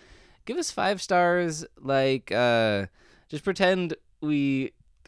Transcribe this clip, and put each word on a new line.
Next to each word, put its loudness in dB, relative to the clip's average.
Give -6
us -4
five -2
stars. 0
Like, 0
uh, 2
just -10
pretend 0
we -2